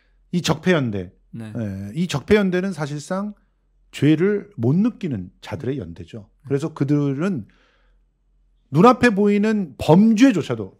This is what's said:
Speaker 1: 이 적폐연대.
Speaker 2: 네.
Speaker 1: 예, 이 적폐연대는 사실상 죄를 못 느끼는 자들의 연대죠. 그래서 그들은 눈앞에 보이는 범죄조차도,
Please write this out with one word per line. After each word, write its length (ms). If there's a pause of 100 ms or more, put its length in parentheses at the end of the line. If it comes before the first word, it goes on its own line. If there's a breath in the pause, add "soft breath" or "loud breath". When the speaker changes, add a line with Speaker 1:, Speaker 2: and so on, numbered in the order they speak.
(320)
Speaker 1:
이 100
적폐연대. 720 (180)
Speaker 2:
네. 260
Speaker 1:
예, 380
이 140
적폐연대는 640
사실상 600 (580)
죄를 640
못 180
느끼는 560 (100)
자들의 380
연대죠. 500 (200)
그래서 260
그들은 720 (1300)
눈앞에 380
보이는 680
범죄조차도, 1000